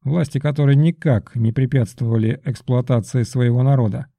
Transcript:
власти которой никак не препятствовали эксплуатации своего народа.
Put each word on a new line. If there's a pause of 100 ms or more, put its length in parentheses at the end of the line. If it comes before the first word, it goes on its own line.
власти
которой
никак
не
препятствовали
эксплуатации
своего
народа. (120)